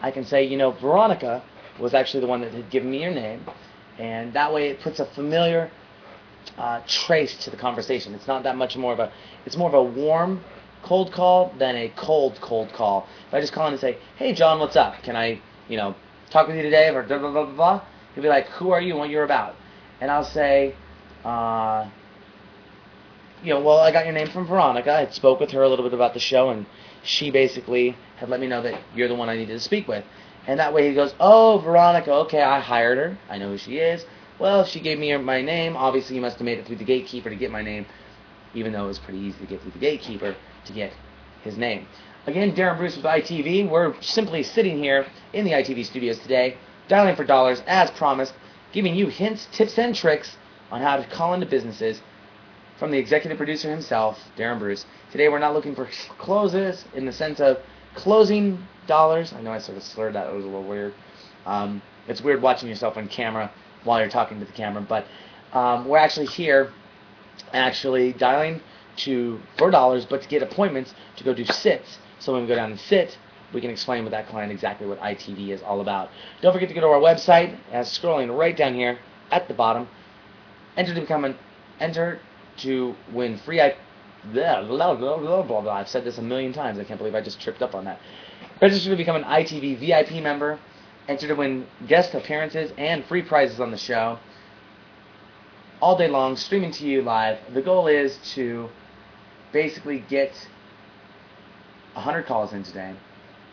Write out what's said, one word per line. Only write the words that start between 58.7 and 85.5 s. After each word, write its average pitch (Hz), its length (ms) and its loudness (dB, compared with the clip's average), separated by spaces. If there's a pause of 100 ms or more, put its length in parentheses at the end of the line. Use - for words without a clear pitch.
dollars. 160 440 4
I 120 80 -16
know 113 120 -8
I 110 60 -6
sort 98 200 -12
of 95 60 -14
slurred 110 300 -6
that. 98 120 -4
It 73 80 -6
was 98 100 -8
a 98 40 -10
little 98 160 -8
weird. 101 300 -8 (520)
Um, 101 340 -4 (280)
it's 107 120 -8
weird 135 220 2
watching 127 260 2
yourself 110 280 -4
on 107 100 -8
camera 110 460 -6 (320)
while 117 160 2
you're 107 100 0
talking 110 300 -2
to 101 40 -10
the - 80 -16
camera, 104 300 -6
but, 107 240 -4 (460)
um, 123 340 2
we're 143 120 4
actually 151 280 4
here 139 460 2 (800)
actually 127 640 0
dialing 151 460 0 (360)
to, 120 420 -4 (200)
for 175 120 4
dollars, 127 360 4
but 135 160 -4
to - 60 -18
get 147 140 0
appointments 139 520 -2 (220)
to - 60 -20
go 127 120 0
do 117 100 -6
sits. - 540 0 (200)
So - 140 -6
when 127 100 -2
we 117 60 -6
go 120 60 2
down 113 160 -2
and 104 100 -12
sit, - 360 0 (360)
we 120 80 -6
can 120 100 -6
explain 117 340 -6
with 110 80 -6
that 110 140 -6
client 104 240 -8
exactly 101 360 -8
what 101 160 -8
I 104 120 -6
T 101 200 -12
V 98 180 -8
is 92 100 -8
all 101 200 -4
about. 98 280 -4 (300)
Don't 180 120 6
forget 185 160 -2
to 160 60 -12
go 165 60 -6
to 160 80 4
our 147 120 8
website, 170 540 6 (160)
as 120 200 -4
scrolling 135 460 -2
right 170 200 0
down 139 180 2
here 123 240 -2 (320)
at 175 180 0
the - 60 -8
bottom. 113 320 0 (920)
Enter 175 160 -2
to 170 60 -4
become 147 260 -2
an, 131 100 -6 (420)
enter 165 420 -4 (380)
to 127 360 -4 (180)
win 117 240 -4
free 160 240 -2
I, 143 160 4 (560)
blah, 131 300 0
blah, 143 320 0
blah, 135 240 -4
blah, 170 240 0
blah, 120 180 -2